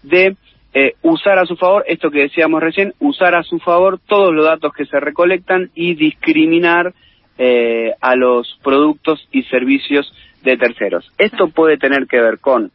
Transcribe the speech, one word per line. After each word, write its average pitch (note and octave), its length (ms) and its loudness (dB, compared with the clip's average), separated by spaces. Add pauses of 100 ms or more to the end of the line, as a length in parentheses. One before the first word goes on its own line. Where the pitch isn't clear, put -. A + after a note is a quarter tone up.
de, F#3 320 0 (360)
eh, C3+ 200 0 (100)
usar F#3 380 0
a F3+ 60 0
su E3+ 100 -8
favor, F#3 320 0
esto E3 240 -4
que D3 80 -2
decíamos D#3+ 420 0
recién, F#3 380 -2
usar E3+ 340 0
a E3+ 80 0
su E3+ 160 -8
favor F3+ 480 0
todos G3+ 260 2
los D#3 140 2
datos D#3 260 -2
que C#3+ 140 -8
se C#3+ 140 -2
recolectan F3+ 760 -2
y E3+ 220 -4
discriminar, E3 960 0 (440)
eh, A#2 520 0 (100)
a B2+ 140 0
los B2 480 0
productos D3 720 0
y C3+ 100 -2
servicios C3+ 680 -2 (320)
de C3 120 2
terceros. A2+ 600 -4
Esto G3 300 0
puede D#3+ 280 2
tener C3+ 300 -2
que B2 140 0
ver A2+ 180 0
con A#2+ 360 -2